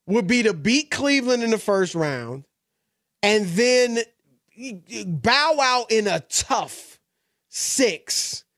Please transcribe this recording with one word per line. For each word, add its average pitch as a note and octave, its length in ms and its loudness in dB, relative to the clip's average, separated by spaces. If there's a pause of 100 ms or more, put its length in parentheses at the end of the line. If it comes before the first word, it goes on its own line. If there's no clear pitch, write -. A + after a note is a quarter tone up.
would G3+ 200 2
be A#3+ 180 2
to G#3+ 100 2
beat A3+ 360 0
Cleveland B3+ 520 0
in A3+ 80 0
the A3 80 2
first F#3+ 360 0
round C3+ 500 -4 (800)
and G#3 240 2
then A#3+ 520 2 (1080)
bow B3+ 560 2
out B3+ 280 0
in A3 160 2
a E3+ 140 0
tough - 760 -6 (500)
six - 960 -2 (140)